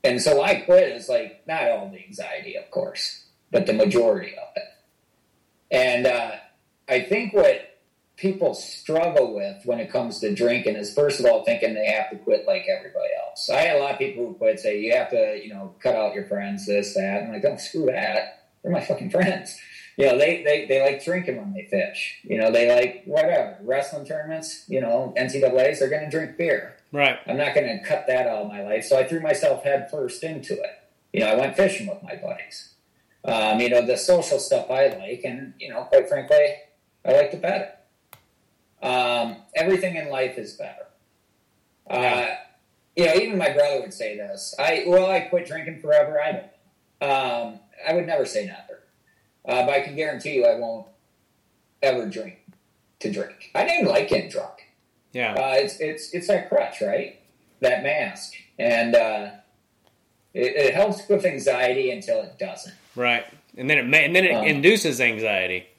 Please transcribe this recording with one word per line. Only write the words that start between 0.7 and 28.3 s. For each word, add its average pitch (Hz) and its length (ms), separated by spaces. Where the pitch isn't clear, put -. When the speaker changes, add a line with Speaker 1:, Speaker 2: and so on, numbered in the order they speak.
Speaker 1:
It's - 180
like, - 400
not 156 220
all 101 200
the - 160
anxiety, - 520
of - 140
course, - 520
but 117 160
the 113 60
majority 107 600
of - 240
it. - 100
And, 127 340
uh, - 260
I 127 140
think 220 300
what - 440
people 185 360
struggle 151 800
with 98 320
when 117 140
it 107 100
comes 120 300
to 104 160
drinking 117 400
is, 104 180
first 143 280
of 117 40
all, - 200
thinking 113 280
they 107 140
have 107 220
to - 80
quit - 280
like - 220
everybody - 440
else. - 240
I - 120
had 160 160
a - 20
lot 139 140
of - 40
people 120 300
who 101 60
quit 110 260
say, 104 220
"You 113 120
have - 180
to, 107 300
you 107 120
know, 98 280
cut 123 140
out 107 200
your 98 100
friends, 101 400
this, 101 300
that." 98 280
I'm 113 80
like, - 120
"Don't - 180
screw 160 240
that. - 640
They're 175 120
my - 80
fucking - 300
friends." 185 460
You 139 80
know, 123 120
they, 156 260
they, 147 220
they 135 160
like 139 220
drinking 170 320
when 104 160
they 95 180
fish. - 540
You 110 140
know, 110 140
they 120 220
like 123 300
whatever, 156 600
wrestling 139 420
tournaments, 156 640
you 131 100
know, 123 380
N 131 120
C 135 120
double 127 180
A's, 143 200
they're 135 100
gonna 151 200
drink 156 280
beer. 160 400
Speaker 2:
Right. 139 340
Speaker 1:
I'm 127 80
not 143 180
gonna 120 300
cut - 240
that 127 180
out 107 180